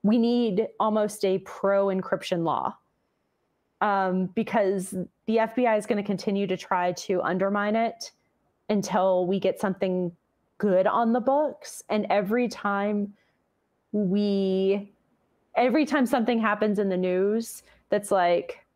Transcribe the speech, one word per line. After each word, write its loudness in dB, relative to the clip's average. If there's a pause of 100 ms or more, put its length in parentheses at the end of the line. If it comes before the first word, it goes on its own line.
we 2
need 0 (120)
almost 0
a 2
pro-encryption 0
law, -2 (1040)
um, 0
because 0 (300)
the 2
F 0
B 2
I 4
is -2
gonna -2
continue -2
to -2
try 0
to -4
undermine 0
it -4 (580)
until 0
we 0
get -2
something -2 (460)
good 2
on 2
the 2
books. -2
And -2
every 0
time -4 (760)
we, 0 (640)
every 2
time 2
something 2
happens 0
in 0
the 0
news -2 (260)
that's -2
like 0